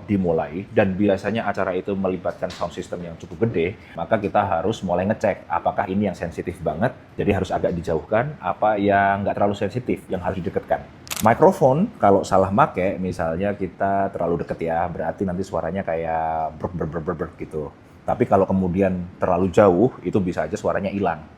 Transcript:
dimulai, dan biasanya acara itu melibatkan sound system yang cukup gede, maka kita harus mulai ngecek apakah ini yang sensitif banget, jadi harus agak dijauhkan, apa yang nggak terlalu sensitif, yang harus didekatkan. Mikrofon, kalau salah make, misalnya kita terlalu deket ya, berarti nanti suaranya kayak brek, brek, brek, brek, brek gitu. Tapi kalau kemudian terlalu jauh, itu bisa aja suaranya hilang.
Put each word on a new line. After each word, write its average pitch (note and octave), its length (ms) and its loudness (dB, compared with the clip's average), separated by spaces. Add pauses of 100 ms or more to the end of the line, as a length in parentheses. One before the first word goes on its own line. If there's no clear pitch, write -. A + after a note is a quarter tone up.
dimulai, E2+ 640 0
dan G#2+ 240 2
biasanya G2+ 560 0
acara G2 240 -2
itu F#2 160 -4
melibatkan F#2 640 -2
sound F#2 160 -4
system F2+ 320 -10
yang E2+ 160 -12
cukup F#2 320 -2
gede, F2 240 0 (240)
maka E2 160 -2
kita G2 240 0
harus G2+ 480 0
mulai F2 240 2
ngecek G#2 400 0
apakah F2 400 -2
ini G2+ 160 0
yang F#2 80 0
sensitif E2+ 480 -8
banget, E2 320 -2 (240)
jadi G2+ 160 2
harus F#2 160 -2
agak A#2+ 240 0
dijauhkan, G#2+ 640 -2
apa G#2+ 400 0
yang G2 480 2
nggak F#2+ 80 0
terlalu G2+ 240 0
sensitif, G#2 480 -4
yang F#2 160 -6
harus F#2+ 160 -4
didekatkan. - 480 -4 (320)
Mikrofon, D3+ 800 4
kalau G2 240 6
salah F#2+ 320 4
make, G2+ 480 2
misalnya F2+ 560 -2
kita G2 560 -2
terlalu E2+ 320 0
deket E2+ 240 -4
ya, E2 160 0
berarti E2+ 400 -4
nanti F2+ 160 -2
suaranya F2+ 400 -4
kayak D#2+ 800 -2
brek, - 80 -4
brek, E2 240 -4
brek, E2 80 -6
brek, D#2 240 -4
brek D#2+ 60 -12 (100)
gitu. D2+ 320 -8 (320)
Tapi - 240 0
kalau F#2+ 160 6
kemudian F#2 560 2 (160)
terlalu F#2+ 320 2
jauh, G2+ 400 6 (160)
itu F2+ 160 2
bisa F2 240 -2
aja D#2+ 80 -6
suaranya F#2 400 -2
hilang. E2+ 320 -2 (120)